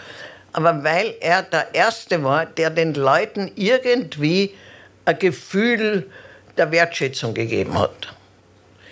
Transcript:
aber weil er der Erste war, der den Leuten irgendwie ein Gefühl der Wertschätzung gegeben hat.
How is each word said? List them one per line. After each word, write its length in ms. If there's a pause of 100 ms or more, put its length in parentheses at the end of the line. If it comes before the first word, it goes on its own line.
(520)
aber 300
weil 380
er 220
der 320
Erste 500
war, 220
der 240
den 240
Leuten 600
irgendwie 1000 (500)
ein 140
Gefühl 920 (460)
der 160
Wertschätzung 640
gegeben 440
hat. 360 (760)